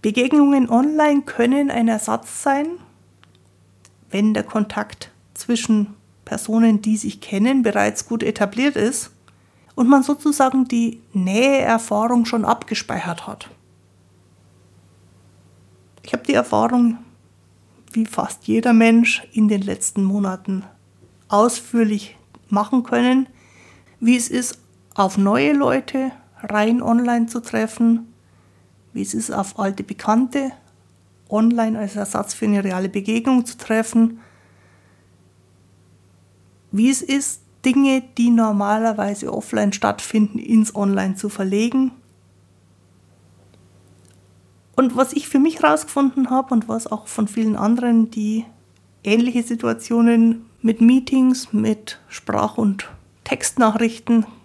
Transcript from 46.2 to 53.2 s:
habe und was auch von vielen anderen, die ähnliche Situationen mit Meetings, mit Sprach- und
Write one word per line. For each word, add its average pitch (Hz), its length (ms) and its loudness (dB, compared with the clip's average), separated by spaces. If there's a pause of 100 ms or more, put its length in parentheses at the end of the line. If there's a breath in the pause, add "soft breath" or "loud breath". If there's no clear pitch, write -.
habe 262 240 -2
und 220 140 0
was 226 180 -6
auch 214 200 -8
von 214 200 -4
vielen 214 300 -2
anderen, 233 540 2
die 220 340 -4 (580)
ähnliche 233 400 0
Situationen 233 1000 2 (160)
mit 220 200 0
Meetings, 254 720 4
mit 214 560 -4
Sprach- - 500 -4
und 202 320 -2 (340)